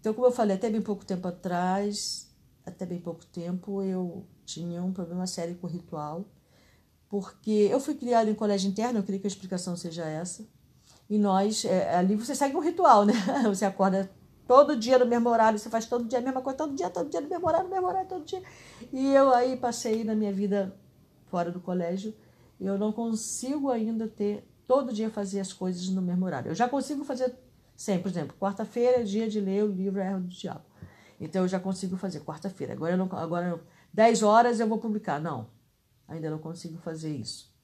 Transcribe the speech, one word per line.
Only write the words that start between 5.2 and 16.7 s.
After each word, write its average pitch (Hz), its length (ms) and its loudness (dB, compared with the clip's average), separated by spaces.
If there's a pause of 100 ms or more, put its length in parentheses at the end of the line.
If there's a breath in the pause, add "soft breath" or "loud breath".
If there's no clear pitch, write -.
sério 175 280 -6
com 175 120 -10
o - 20 -6
ritual, 165 560 -8 (840 soft breath)
porque 202 420 -6
eu 208 280 4
fui 285 160 -4
criada 233 340 2
em 214 60 0
colégio 202 340 0
interno, 220 300 -2
eu 196 40 -2
creio 196 160 -4
que 208 80 -4
a - 20 0
explicação 180 460 -6
seja 170 300 -8
essa, 170 420 -8 (640 soft breath)
e 208 80 2
nós, 202 480 2
é, 180 300 2
ali 185 200 4
você 240 200 -4
segue 277 200 0
um 330 60 0
ritual, 302 420 6
né? 208 100 6 (160)
<laughs> 247 200 2
Você 196 160 0
acorda 190 460 2 (360)
todo 285 280 8
dia 240 220 4
no 247 80 8
mesmo 233 240 2
horário, 220 300 6
você 220 100 -10
faz 226 160 -2
todo 240 200 -2
dia 247 120 -2
a 240 40 0
mesma 262 200 -2
coisa, 262 160 -6
todo 302 180 -4